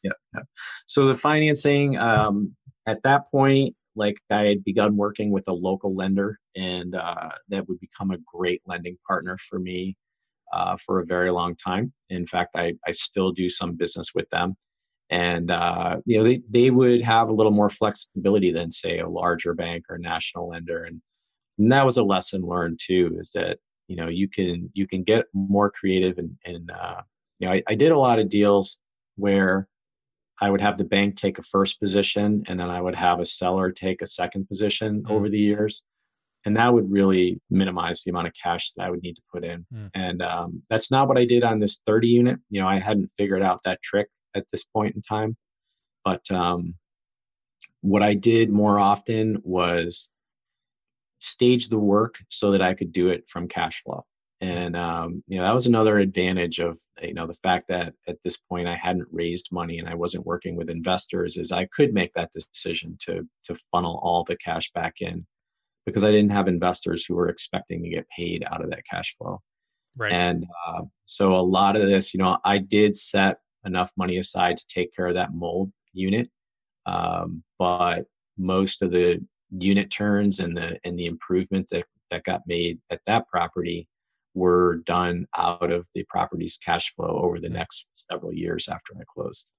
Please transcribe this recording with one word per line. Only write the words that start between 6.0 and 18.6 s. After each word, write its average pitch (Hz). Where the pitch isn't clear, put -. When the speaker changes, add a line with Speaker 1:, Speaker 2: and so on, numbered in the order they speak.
Speaker 1:
and, 90
uh, 85
that 98
would 90
become 95
a 90
great 90
lending 87
partner 92
for -
me, 92
uh, 90
for -
a 85
very 90
long 87
time. 101
In 90
fact, 90
I, 85
I 87
still 92
do 90
some 87
business 85
with -
them. 90
And, 87
uh, 87
you 113
know, 110
they, 123
they 120
would 123
have 113
a -
little 107
more 104
flexibility 104
than, 85